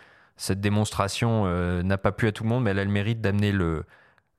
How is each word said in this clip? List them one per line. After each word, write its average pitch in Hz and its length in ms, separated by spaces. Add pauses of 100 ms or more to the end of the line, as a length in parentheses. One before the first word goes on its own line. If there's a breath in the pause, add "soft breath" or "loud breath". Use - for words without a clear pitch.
(360 loud breath)
cette - 240
démonstration, 104 880
euh, 90 360
n'a 95 160
pas 101 140
plu 113 160
à 104 40
tout 110 120
le 110 40
monde, 120 160
mais 104 60
elle 98 80
a 98 60
le 101 60
mérite 104 300
d'amener 101 320
le, 82 320 (540 soft breath)